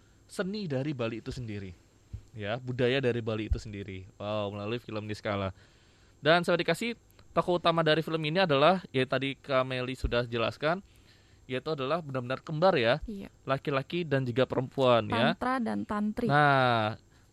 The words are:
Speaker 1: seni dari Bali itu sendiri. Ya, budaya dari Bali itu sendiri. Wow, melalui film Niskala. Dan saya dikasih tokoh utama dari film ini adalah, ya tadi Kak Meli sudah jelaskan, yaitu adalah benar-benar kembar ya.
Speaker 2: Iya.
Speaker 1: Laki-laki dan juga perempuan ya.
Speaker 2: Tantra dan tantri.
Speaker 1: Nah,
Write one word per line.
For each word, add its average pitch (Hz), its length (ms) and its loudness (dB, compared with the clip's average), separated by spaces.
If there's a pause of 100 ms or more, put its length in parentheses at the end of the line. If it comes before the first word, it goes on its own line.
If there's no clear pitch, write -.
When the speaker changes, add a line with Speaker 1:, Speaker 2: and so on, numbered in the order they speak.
(240)
Speaker 1:
seni 202 400 -6
dari 143 320 -2
Bali 117 240 -4
itu - 80 -14
sendiri. 104 480 -10 (560)
Ya, 107 240 -6
budaya 127 480 0
dari 120 160 0
Bali 110 320 -2
itu 117 80 -2
sendiri. 98 560 -12
Wow, 104 400 -4
melalui 107 240 -6
film 107 240 -10
Niskala. 101 480 -4 (720)
Dan 165 240 6
saya 175 80 2
dikasih 175 400 -2 (400)
tokoh 175 240 2
utama 165 240 2
dari 156 160 4
film 160 240 -2
ini 160 160 0
adalah, 165 480 6
ya 131 160 0
tadi 135 320 -4
Kak 131 320 0
Meli 127 240 -4
sudah 120 320 0
jelaskan, 120 560 -2 (640)
yaitu 131 320 -4
adalah 139 240 -2
benar-benar 131 400 -6
kembar 165 400 2
ya. 120 240 4
Speaker 2:
Iya. 98 240 -10 (160)
Speaker 1:
Laki-laki 139 640 -2
dan 135 160 2
juga 120 240 2
perempuan 123 640 2
ya. 117 240 2
Speaker 2:
Tantra 254 240 -2
dan 214 240 -4
tantri. 214 480 -2
Speaker 1:
Nah, 127 640 4 (360)